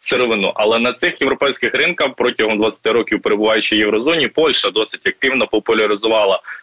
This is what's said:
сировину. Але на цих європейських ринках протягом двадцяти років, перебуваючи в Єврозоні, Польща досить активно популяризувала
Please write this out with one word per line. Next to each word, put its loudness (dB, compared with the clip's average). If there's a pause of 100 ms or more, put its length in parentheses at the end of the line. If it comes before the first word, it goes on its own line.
сировину. 0
Але 2
на 0
цих -4
європейських 0
ринках -2
протягом 0
двадцяти 0
років, 0
перебуваючи 0
в 2
Єврозоні, 0
Польща 0
досить -4
активно -2
популяризувала 0 (220)